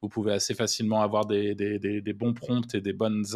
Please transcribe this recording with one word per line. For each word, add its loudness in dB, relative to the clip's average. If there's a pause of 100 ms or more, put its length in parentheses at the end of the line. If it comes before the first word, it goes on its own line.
Vous -4
pouvez 0
assez 0
facilement 2
avoir 4
des, 0
des, -2
des, -2
des -4
bons 0
prompts -2
et 0
des -2
bonnes 0 (100)